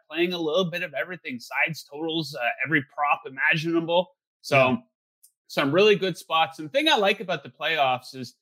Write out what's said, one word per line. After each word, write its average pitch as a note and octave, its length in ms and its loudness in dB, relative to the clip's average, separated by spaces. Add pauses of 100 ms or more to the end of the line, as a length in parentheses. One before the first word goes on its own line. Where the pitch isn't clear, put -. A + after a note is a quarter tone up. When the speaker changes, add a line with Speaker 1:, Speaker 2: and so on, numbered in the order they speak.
Speaker 1:
playing F3 260 0
a F3 40 -8
little E3 280 0
bit E3+ 160 -6
of E3+ 100 -8
everything: D3+ 480 -8
sides, C#3+ 420 -4
totals, D#3 540 -4
uh, B2 100 -2 (180)
every D3 180 0
prop D3 420 -2
imaginable. E3 840 0 (320)
So C#3+ 140 2
Speaker 2:
Yeah. B2+ 200 4 (680)
Speaker 1:
some C#3+ 260 -2
really G3+ 240 6
good F3+ 220 -4
spots. D#3+ 400 -2
And D#3 100 -10
the - 40 -16
thing D4+ 180 2
I C#4+ 60 4
like G3+ 240 2
about F3 220 -6
the - 60 -16
playoffs C#3 640 -2
is, B2+ 280 -12